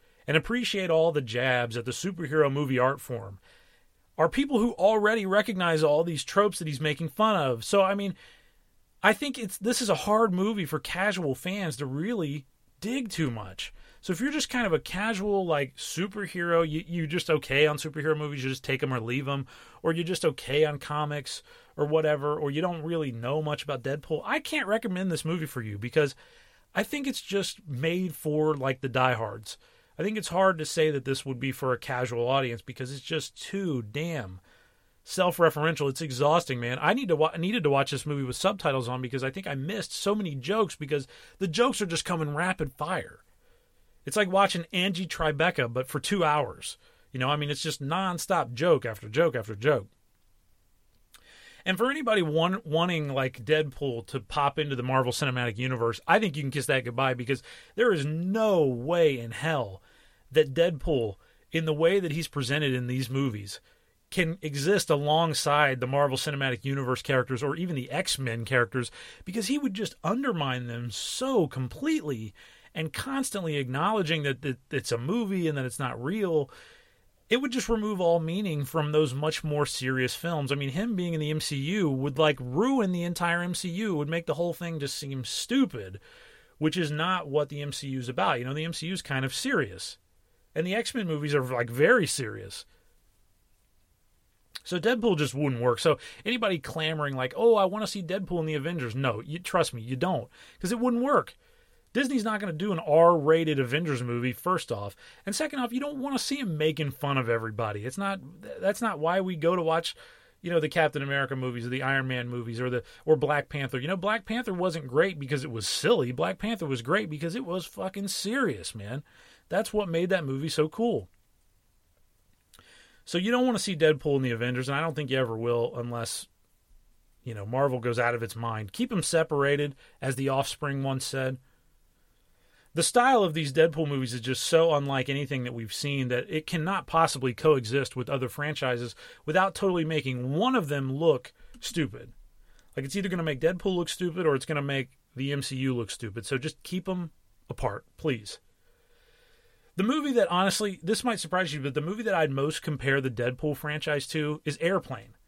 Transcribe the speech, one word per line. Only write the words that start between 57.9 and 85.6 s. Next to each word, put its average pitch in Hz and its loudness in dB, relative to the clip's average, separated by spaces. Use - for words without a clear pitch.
is 147 2
no 180 2
way 139 4
in 117 -8
hell 127 -4
that 135 4
Deadpool, 147 2
in 160 0
the 156 0
way 170 4
that 170 -2
he's 160 -4
presented 139 0
in 123 -2
these 127 -2
movies, 117 -2
can 170 0
exist 151 0
alongside 147 4
the 127 -2
Marvel 139 2
Cinematic 135 -2
Universe 135 -2
characters 131 0
or 147 -2
even 175 -2
the 127 -6
X-Men 127 -2
characters 120 2
because 190 -4
he 277 2
would 269 -2
just 202 -6
undermine 160 0
them 120 -6
so 247 0
completely 131 -4
and 160 -6
constantly 208 -4
acknowledging 156 0
that, 139 -2
that 135 -4
it's - -4
a 117 0
movie 190 -2
and 147 0
that 131 -2
it's 123 -8
not 123 -4
real. 165 0
It 226 4
would 269 0
just 240 -2
remove 214 0
all 170 6
meaning 160 -2
from 151 -2
those 151 4
much 151 -2
more 147 0
serious 127 0
films. 151 -2
I 143 0
mean, 139 -4
him 202 -2
being 175 -2
in 160 -2
the 151 0
M 156 0
C - -4
U 160 2
would, 135 0
like, 151 4
ruin 196 2
the 175 -2
entire 175 0
M 175 -4
C - -6
U, 190 -2
would 143 -2
make 165 -4
the 151 0
whole 175 -2
thing 165 -6
just 139 -4
seem 135 -8
stupid, 113 0